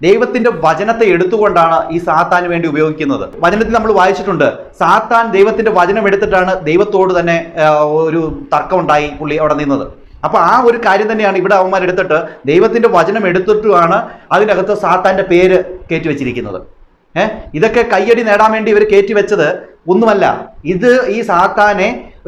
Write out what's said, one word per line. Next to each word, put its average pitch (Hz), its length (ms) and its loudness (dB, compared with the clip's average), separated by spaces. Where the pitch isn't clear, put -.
ദൈവത്തിന്റെ 226 520 2
വചനത്തെ 214 500 0
എടുത്തുകൊണ്ടാണ് 175 880 2
ഈ 165 60 -2
സാത്താന് 170 500 0
വേണ്ടി 170 200 -2
ഉപയോഗിക്കുന്നത്. 147 600 -2
വചനത്തിൽ 190 340 0
നമ്മൾ 220 200 0
വായിച്ചിട്ടുണ്ട്, 185 600 0
സാത്താൻ 220 520 0
ദൈവത്തിന്റെ 214 400 2
വചനം 196 360 0
എടുത്തിട്ടാണ് 190 580 0
ദൈവത്തോട് 185 560 0
തന്നെ, 170 400 -2
ആ, 156 100 4
ഒരു 160 720 -2
തർക്കമുണ്ടായി 151 560 0
പുള്ളി 151 160 -4
അവിടെ 151 180 0
നിന്നത്. 139 520 -4
അപ്പൊ 160 140 0
ആ 196 280 2
ഒരു 233 200 2
കാര്യം 208 260 0
തന്നെയാണ് 202 260 -2
ഇവിടെ 190 160 2
അവന്മാർ 185 280 0
എടുത്തിട്ട് 175 420 -2
ദൈവത്തിന്റെ 220 420 2
വചനം 196 380 0
എടുത്തിട്ടുമാണ് 190 800 0
അതിനകത്ത് 190 420 0
സാത്താന്റെ 190 480 0
പേര് 185 420 2
കയറ്റി - 440 -8
വെച്ചിരിക്കുന്നത്. 120 540 -6
ഏ, 196 80 0
ഇതൊക്കെ 214 280 0
കയ്യടി 214 300 2
നേടാൻ 214 300 2
വേണ്ടി 220 180 -2
ഇവർ 208 140 4
കയറ്റി 202 280 2
വെച്ചത് 190 460 0
ഒന്നുമല്ല. 185 640 0
ഇത് 233 420 2
ഈ 220 160 -2
സാത്താനെ 208 920 0